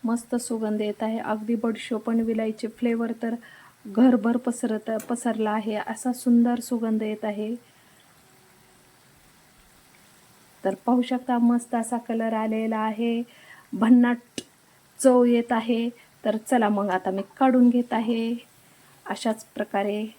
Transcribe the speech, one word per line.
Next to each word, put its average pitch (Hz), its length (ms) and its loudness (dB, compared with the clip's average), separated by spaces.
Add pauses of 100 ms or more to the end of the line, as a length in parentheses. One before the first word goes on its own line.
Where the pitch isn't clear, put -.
मस्त 233 340 -2
सुगंध 220 440 -4
येत 208 220 -4
आहे. 220 160 -2
अगदी 214 360 -4
बडीशोप 220 540 -4
आणि 226 140 0
विलायची 220 460 -4
फ्लेवर 233 420 -2 (100)
तर 240 140 -4 (500)
घरभर 233 520 4
पसरत, 233 520 -4 (200)
पसरला 220 420 -2
आहे, 214 260 -2
असा 220 360 -6
सुंदर 240 460 2
सुगंध 220 440 -2
येत 214 200 -6
आहे. 214 300 -4 (3000)
तर 285 120 -2 (100)
पाहू 247 160 4
शकता 247 360 -2
मस्त 240 380 2
असा 226 240 -4
कलर 226 340 -4
आलेला 220 460 -2
आहे, 233 420 -2 (520)
भन्नाट 240 680 4 (580)
चव 247 240 6
येत 240 280 2
आहे. 233 380 0 (340)
तर 220 160 0
चला 226 300 2
मग 202 200 0
आता 185 220 -2
मी 196 100 -4 (160)
काढून 254 320 6
घेत 240 240 0
आहे 226 400 -2 (720)
अशाच - 400 -4
प्रकारे. 208 600 -4 (140)